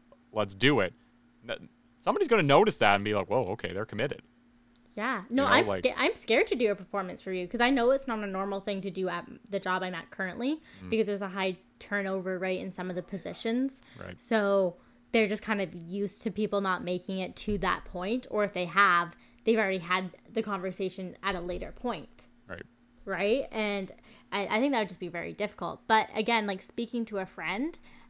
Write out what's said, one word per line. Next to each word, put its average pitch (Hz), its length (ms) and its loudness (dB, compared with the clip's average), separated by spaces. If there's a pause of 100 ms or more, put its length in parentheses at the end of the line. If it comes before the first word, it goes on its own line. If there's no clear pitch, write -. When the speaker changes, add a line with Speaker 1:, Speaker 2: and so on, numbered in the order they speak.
(320)
Speaker 1:
let's 104 220 0
do 123 260 6
it." 90 120 0 (520)
That, 120 160 -8 (420)
somebody's 294 260 2
gonna 214 140 6
notice 156 340 8
that 101 200 8
and 98 80 -2
be 104 100 0
like, 98 160 0
"Whoa, 117 220 2
okay, 90 200 -6
they're 101 140 -4
committed." 110 340 -4 (760)
Speaker 2:
Yeah. 214 340 -4
No, 269 140 2
Speaker 1:
You 254 40 2
know, 233 80 6
Speaker 2:
I'm 269 100 6
Speaker 1:
like 190 200 0
Speaker 2:
sca-, - 100 2
I'm - 180 0
scared 294 340 2
to 392 80 0
do 220 140 2
a 202 40 0
performance 190 520 -8
review 185 220 -4
'cause 233 140 -4
I 247 80 6
know 247 220 4
it's 269 140 2
not 220 160 -4
a 202 40 -6
normal 196 340 -4
thing 196 220 -4
to 196 80 -6
do 180 180 -4
at 175 180 -6 (240)
the 196 80 -4
job 185 240 -2
I'm 185 120 -6
at 165 160 -10
currently 233 500 -4 (240)
Speaker 1:
Mm. 185 60 -10
Speaker 2:
because 220 160 2
there's 202 160 -2
a 190 60 -6
high 190 280 -2 (220)
turnover 190 600 -4
rate 185 220 -2
in 190 100 -8
some 185 200 -6
of 175 60 -6
the 180 60 -4
positions. 226 800 -4 (180)
Speaker 1:
Right. - 220 -12
Speaker 2:
So 196 560 2 (360)
they're 220 160 4
just 214 140 -4
kind 208 200 -2
of 175 120 -6
used 180 480 -6
to 214 80 -2
people 202 300 0
not 185 240 -2
making 180 360 -4
it 185 160 -6
to 208 220 -4
that 180 280 0
point, 202 440 -4
or 208 140 2
if 185 80 -2
they 180 140 -2
have, 175 500 4 (280)
they've 220 140 6
already 190 200 2
had 180 320 -2 (220)
the 220 100 0
conversation 190 800 -6
at 190 120 0
a 175 60 -4
later 180 320 -6
point. - 560 -8 (200)
Speaker 1:
Right. 85 140 -10 (420)
Speaker 2:
Right? 202 480 0
And 202 400 -2 (400)
I, 202 140 -2
I 214 140 0
think 277 120 2
that 240 80 2
would 196 80 0
just 180 120 -14
be 180 80 -8
very 170 240 -8
difficult. - 540 -6
But 220 280 4
again, 220 320 2
like, 190 160 -4
speaking 233 440 -6
to 202 120 -6
a 190 80 -4
friend, 196 520 -4 (320)